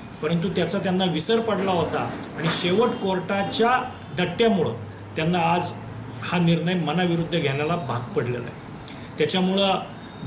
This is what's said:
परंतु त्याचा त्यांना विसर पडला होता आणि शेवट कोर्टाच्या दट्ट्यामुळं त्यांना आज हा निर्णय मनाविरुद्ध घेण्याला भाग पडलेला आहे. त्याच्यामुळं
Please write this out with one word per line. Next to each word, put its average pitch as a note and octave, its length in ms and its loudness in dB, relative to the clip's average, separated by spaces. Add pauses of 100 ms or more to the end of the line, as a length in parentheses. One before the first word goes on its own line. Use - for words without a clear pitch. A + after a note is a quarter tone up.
(220)
परंतु E3+ 280 0
त्याचा F3 280 0
त्यांना F#3 280 2
विसर F3+ 340 2
पडला G3 320 0
होता D3+ 380 0 (280)
आणि D#3 140 -2
शेवट G3+ 380 4
कोर्टाच्या G3 920 0 (360)
दट्ट्यामुळं F3 560 2 (420)
त्यांना E3+ 240 2
आज E3+ 320 2 (500)
हा - 160 -2
निर्णय E3+ 360 4
मनाविरुद्ध E3 680 0
घेण्याला D3 360 0
भाग A#2+ 240 -4 (160)
पडलेला A#2 300 -2
आहे. - 220 -12 (500)
त्याच्यामुळं F#3 640 2 (480)